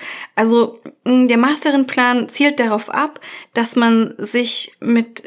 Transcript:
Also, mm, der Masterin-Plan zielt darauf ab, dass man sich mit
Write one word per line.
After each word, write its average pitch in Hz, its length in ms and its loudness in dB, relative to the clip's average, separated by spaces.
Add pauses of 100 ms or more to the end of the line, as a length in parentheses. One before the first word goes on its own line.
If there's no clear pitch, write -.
(340)
Also, 226 460 2 (240)
mm, 254 240 4
der 233 100 4
Masterin-Plan 262 920 0
zielt 285 320 0
darauf 220 300 -2
ab, 302 300 -4 (340)
dass 233 220 0
man 226 420 2
sich - 600 -2
mit 233 480 -2